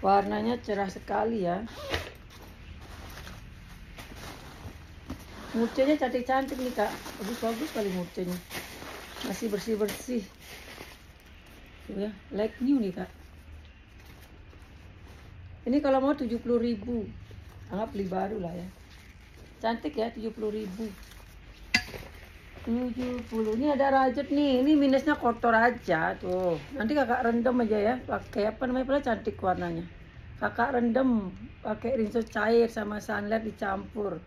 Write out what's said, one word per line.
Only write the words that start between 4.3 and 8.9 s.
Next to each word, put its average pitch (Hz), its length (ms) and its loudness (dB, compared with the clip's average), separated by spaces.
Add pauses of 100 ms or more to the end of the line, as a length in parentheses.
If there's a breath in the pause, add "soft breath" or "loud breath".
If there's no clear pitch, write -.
Murcenya 262 400 6
cantik-cantik 262 640 0
nih, 254 160 -2
Kak. 214 160 2 (240)
Bagus-bagus 226 560 -4
kali 208 240 0
murcenya. 180 400 -4 (880)